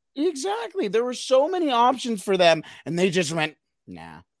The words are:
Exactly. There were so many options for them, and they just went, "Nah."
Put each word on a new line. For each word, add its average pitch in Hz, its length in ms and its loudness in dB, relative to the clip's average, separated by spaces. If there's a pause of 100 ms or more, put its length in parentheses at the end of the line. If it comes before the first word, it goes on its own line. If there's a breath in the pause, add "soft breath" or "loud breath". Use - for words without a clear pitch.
(140)
Exactly. 370 720 -4
There 220 160 0
were 247 100 -4
so 262 340 2
many 349 220 -2
options 233 520 0
for 196 140 0
them, 165 260 6 (220 loud breath)
and 165 140 -4
they 185 120 2
just 160 220 0
went, 156 240 -4 (300)
"Nah." 82 340 -18 (200)